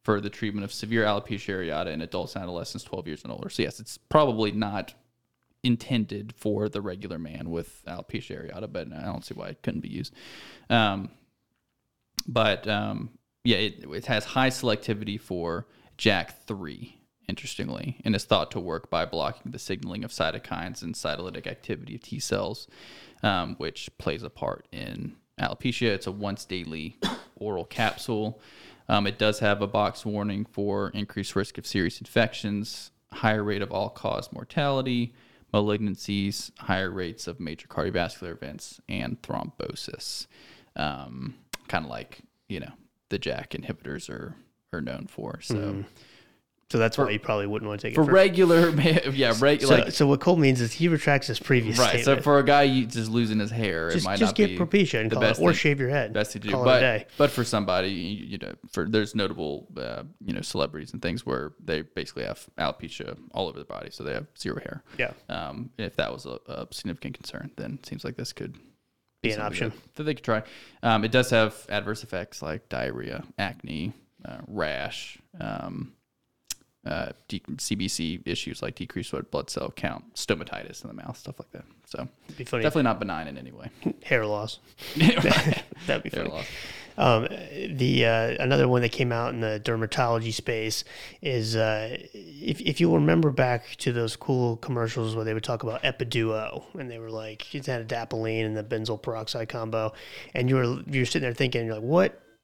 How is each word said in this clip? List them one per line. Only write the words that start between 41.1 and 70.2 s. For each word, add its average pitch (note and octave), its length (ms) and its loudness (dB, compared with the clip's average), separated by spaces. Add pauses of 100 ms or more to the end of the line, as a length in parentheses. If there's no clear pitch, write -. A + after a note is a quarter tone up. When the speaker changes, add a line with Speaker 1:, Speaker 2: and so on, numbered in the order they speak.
Speaker 1:
kinda D#2 200 -2
like, A#1 320 -12 (280)
you F2+ 120 -6
know, C2 120 -12 (360)
the - 100 -2
jack - 320 -6
inhibitors - 580 -8
are, - 280 -10 (360)
are - 80 -4
known - 280 -6
for. - 340 -10
So - 140 -4
Speaker 2:
Mm. G2+ 280 -4 (840)
So - 100 2
that's A2+ 180 2
Speaker 1:
for, C#3+ 80 4
Speaker 2:
why A2 80 2
you G#2+ 80 0
probably G#2 260 0
wouldn't G#2+ 220 -4
wanna G#2 120 -4
take A#2+ 120 -6
it - 20 -8
Speaker 1:
for D#3+ 100 8
Speaker 2:
for C#3+ 60 6
Speaker 1:
regular, F3 640 8
<laughs> - 0 -
ma-, D3 100 4 (300)
yeah, C3 260 6
reg-, C#3+ 240 6
Speaker 2:
So, C3+ 60 6
Speaker 1:
like A#2+ 240 8
Speaker 2:
so - 160 6
what C3 120 6
Cole F3 160 6
means C3+ 240 8
is A#2 120 2
he E3+ 160 4
retracts D3 400 4
his - 100 -4
previous A#2 400 4
Speaker 1:
Right, A#2+ 140 8
so B2 100 4
Speaker 2:
statement. C3 220 4
Speaker 1:
for C#3+ 160 8
a C3 40 4
guy C#3+ 200 8
you, C3 220 4
just A2+ 220 -2
losing A2 300 4
his G#2+ 140 0
hair, F2 400 0
Speaker 2:
Just, F3+ 120 2
Speaker 1:
it - 40 0
might - 100 2
Speaker 2:
just G#3 120 6
Speaker 1:
not G#3 40 -2
Speaker 2:
get G#3 140 6
Speaker 1:
be F#3 100 -2
Speaker 2:
Propecia F3 420 4
and A2 80 0
Speaker 1:
the G#2+ 60 0
Speaker 2:
call C3 80 2
it, A2+ 60 8
Speaker 1:
best - 120 2
Speaker 2:
or F3 120 8
Speaker 1:
thing, - 60 0
Speaker 2:
shave C#3+ 200 4
your B2+ 120 0
head. B2 220 0
Speaker 1:
best G#2+ 200 0
thing G#2 100 -8
to G#2 60 -4
do. G2+ 60 2
Speaker 2:
Call B2+ 80 2
it - 20 4
a - 20 4
Speaker 1:
But, B2+ 140 8
Speaker 2:
day. A#2+ 260 4 (120)
Speaker 1:
but C#3+ 120 8
for B2 140 0
somebody, F#2+ 460 2
you, F#2+ 360 -4
you G2 120 -8
know, - 140 -10 (160)
for, E2+ 200 -2
there's G#2+ 260 2
notable, E2 640 -2
uh, A#1 260 -8 (220)
you - 100 -4
know, G1+ 60 -4
celebrities - 520 -4
and - 80 -10
things D#2+ 240 -2
where C2+ 280 -4 (120)
they D#2+ 180 -2
basically C#2+ 420 -8
have - 200 -8 (140)
alopecia - 580 -6 (160)
all F#2+ 140 -2
over - 140 -8
the - 40 -14
body, - 280 -10
so - 100 -12
they C#2 120 -4
have F#2 120 -6 (100)
zero - 220 -6
hair. - 240 -10 (160)
Speaker 2:
Yeah. - 140 -2 (160)
Speaker 1:
Um, D#2 500 -8
if G2+ 160 -6
that A1+ 180 0
was C2 140 -10
a, B1 220 -10
a - 240 -8
significant - 420 -8
concern, - 420 -12
then - 240 -6
it - 60 -20
seems - 180 -12
like A#2 120 -8
this - 160 -8
could - 220 -10 (680)
Speaker 2:
Be A2+ 80 2
an G#2+ 60 -2
Speaker 1:
something G#2+ 100 -4
Speaker 2:
option. A2 240 -2
Speaker 1:
that, - 240 -14
that D#3 80 -6
they D3+ 120 0
could - 100 -10